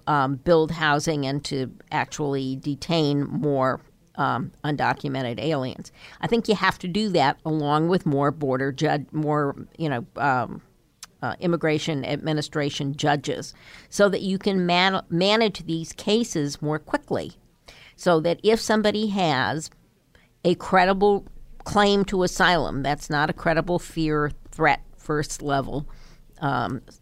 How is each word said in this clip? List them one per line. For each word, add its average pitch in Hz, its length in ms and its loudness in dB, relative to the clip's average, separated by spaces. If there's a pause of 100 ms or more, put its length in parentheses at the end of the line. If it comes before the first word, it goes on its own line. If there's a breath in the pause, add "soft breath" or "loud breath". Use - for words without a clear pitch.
um, 139 300 2
build 160 340 4
housing 151 560 0
and 139 180 -4
to 131 260 -4 (200)
actually 139 640 -4
detain 143 720 0
more, 135 560 0 (340)
um, 131 360 -2 (120)
undocumented 131 760 -2
aliens. 131 520 -4 (300 loud breath)
I - 60 -4
think 233 200 0
you 208 80 4
have 190 240 0
to 185 80 -8
do 208 220 -2
that 147 360 4
along 156 440 2
with 185 180 2
more 143 240 2
border 135 400 -2
jud-, 147 420 -2
more, 147 420 0 (220)
you 156 120 -2
know, 120 160 -4 (100)
um, 127 480 -2 (580)
uh, 120 180 -4
immigration 156 640 0
administration 147 960 -4
judges, 147 560 -2 (360 loud breath)
so - 200 4
that 190 120 -2
you 190 160 -2
can 190 280 0
man-, 180 440 2
manage 196 560 2
these 165 280 -6
cases 190 680 -2
more 151 160 -2
quickly, 139 540 -4 (640 loud breath)
so 170 240 4
that 165 240 0
if 220 160 4
somebody 214 480 0
has 156 640 0 (720 soft breath)
a 180 120 4
credible 190 720 4 (380)
claim 202 400 4
to 190 200 0
asylum, 165 600 2
that's 143 260 -4
not 147 200 0
a 147 40 -2
credible 165 460 0
fear 151 540 -2 (180)
threat 151 300 2 (160)
first - 440 -4
level, 139 460 -4 (540 soft breath)
um, 127 400 -2 (200)